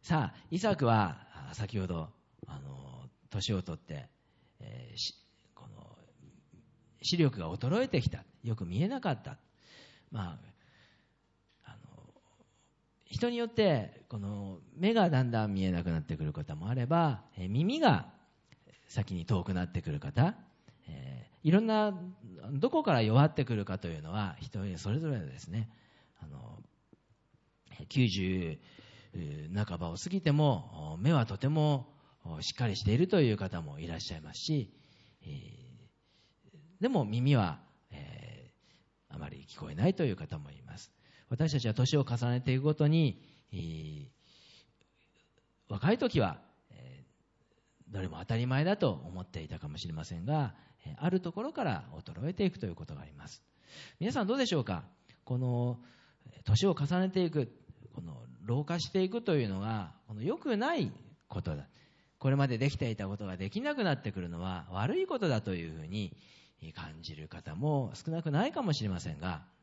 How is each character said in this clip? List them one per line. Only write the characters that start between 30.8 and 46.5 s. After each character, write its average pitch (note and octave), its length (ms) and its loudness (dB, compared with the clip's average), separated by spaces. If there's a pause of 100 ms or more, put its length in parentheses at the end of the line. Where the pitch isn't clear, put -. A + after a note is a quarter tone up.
目 C#3 120 4
は C3+ 120 6
と G2 140 -6
て C3+ 100 0
も D3+ 460 2 (460)
し - 100 -6
っ - 40 -10
か B2 120 -2
り G2 100 0
し - 60 -6
て G2+ 100 4
い A#2+ 60 4
る F3+ 80 6
と F#3 140 4
い B2 120 6
う G2+ 40 2
方 F#2 260 -4
も D2 160 -10
い E2 80 -8
ら E2+ 100 -4
っ D#2 40 -6
し - 120 -8
ゃ E2+ 40 -6
い D#2 40 -10
ま D2+ 140 -14
す - 60 -12
し、 D3 340 -2 (480)
え - 40 -16
ー、 - 1600 -14
で A#3 60 4
も F#3+ 160 4
耳 B2 320 6
は、 F2 240 4 (320)
え C#2+ 580 -16 (600)
ー、 D2 40 -16
あ D#2+ 40 -10
ま D2 100 -8
り C#2 200 -14
聞 - 120 -16
こ D3+ 100 -8
え D#2 60 -8
な G2+ 100 4
い F#3+ 80 4
と F#3 100 0
い B2 60 2
う F2 60 -2
方 - 220 -10
も C#2+ 120 -12
い C#2 120 -20
ま - 160 -16
す。 - 140 -20 (360)
私 D3 240 2
た C#3 80 2
ち A#2 80 0
は G#2+ 60 2
年 C3 220 4
を C#3+ 80 6
重 A#2+ 120 -2 (140)
ね B2 100 2
て B2+ 120 2
い C3 40 4
く C3 60 2
ご D3+ 120 4
と D3 140 4
に、 D#3 340 4 (300)
え G2 40 -8
ー、 D#2 520 -8 (1600)
若 A#2 240 2
い A#3+ 60 4
時 A3+ 220 4
は、 F2 200 0 (300)